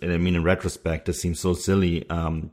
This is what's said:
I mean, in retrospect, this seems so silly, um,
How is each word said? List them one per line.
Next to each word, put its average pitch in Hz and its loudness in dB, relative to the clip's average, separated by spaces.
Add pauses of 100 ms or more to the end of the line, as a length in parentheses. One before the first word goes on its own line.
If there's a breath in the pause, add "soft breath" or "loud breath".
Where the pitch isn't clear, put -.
I 87 0
mean, 87 2
in 85 2
retrospect, 82 0
this 87 -4
seems 85 -2
so 90 0
silly, 90 0
um, 80 -4